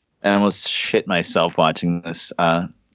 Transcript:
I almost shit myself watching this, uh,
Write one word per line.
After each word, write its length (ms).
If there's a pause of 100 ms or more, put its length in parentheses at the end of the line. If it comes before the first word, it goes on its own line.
(220)
I 120
almost 340
shit 400
myself 500
watching 440
this, 360
uh, 300 (280)